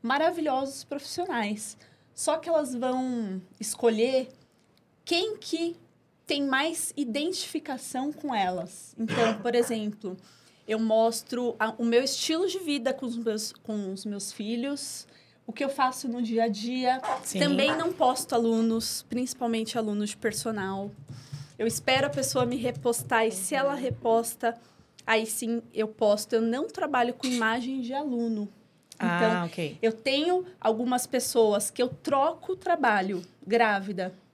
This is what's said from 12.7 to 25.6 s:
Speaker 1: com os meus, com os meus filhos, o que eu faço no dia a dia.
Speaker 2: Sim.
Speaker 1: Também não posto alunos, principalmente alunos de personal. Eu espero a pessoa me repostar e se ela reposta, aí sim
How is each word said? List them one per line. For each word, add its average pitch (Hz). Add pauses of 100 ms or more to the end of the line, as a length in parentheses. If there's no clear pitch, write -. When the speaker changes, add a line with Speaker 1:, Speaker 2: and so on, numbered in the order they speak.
Speaker 1:
com 269
os 233
meus, 220
com 202
os 190
meus 202
filhos, 240 (400)
o 220
que 285
eu 269
faço 262
no 240
dia 226
a 233
dia. 247 (240)
Speaker 2:
Sim. -
Speaker 1:
Também 285
não 339
posto 262
alunos, 226
principalmente 233
alunos 208
de -
personal. 208 (680)
Eu 220
espero 262
a -
pessoa 262
me 240
repostar 233
e 226
se -
ela 277
reposta, 233 (520)
aí 220
sim 226 (100)